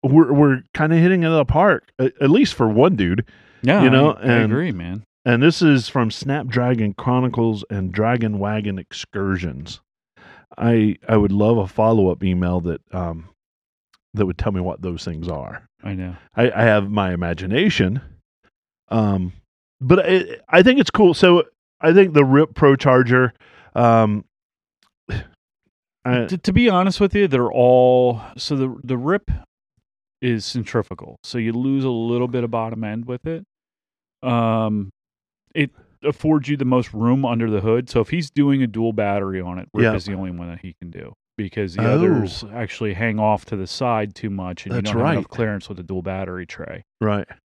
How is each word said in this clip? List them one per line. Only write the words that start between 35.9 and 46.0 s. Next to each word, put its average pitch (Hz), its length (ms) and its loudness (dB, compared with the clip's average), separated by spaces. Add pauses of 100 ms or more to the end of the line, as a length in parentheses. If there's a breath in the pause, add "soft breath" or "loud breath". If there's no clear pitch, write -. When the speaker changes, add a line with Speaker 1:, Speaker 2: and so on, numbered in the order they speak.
Speaker 2:
affords 151 460 -2
you 147 80 -2
the 135 80 -4
most 127 300 -2
room 123 320 0
under 117 240 -2
the 104 100 -2
hood. 113 300 -2
So 123 100 0
if 107 80 -2
he's 160 220 -6
doing 139 320 2
a 127 40 0
dual 113 280 -4
battery 101 480 -4
on 90 160 -10
it, 92 160 -16
Rip 107 100 2
Speaker 1:
Yeah. 110 100 2
Speaker 2:
is 92 120 -8
the 101 80 -8
only 92 160 -8
one 87 180 -12
that 85 120 -16
he 90 200 -18
can 87 100 -16
do - 220 -18 (240)
because 98 380 -8
the 110 120 -4
Speaker 1:
Oh. 120 80 2
Speaker 2:
others 143 580 0
actually 110 420 -8
hang 107 260 -4
off 107 260 0
to 110 100 -8
the 95 100 -8
side 110 480 -4
too 107 160 -10
much, 92 340 -10
and - 100 -10
Speaker 1:
That's 107 140 -4
Speaker 2:
you 104 60 -4
don't 117 100 0
have 160 80 0
enough - 120 -4
Speaker 1:
right. - 120 -18
Speaker 2:
clearance 107 320 -6
with 95 80 -12
the 92 80 -16
dual 92 180 -8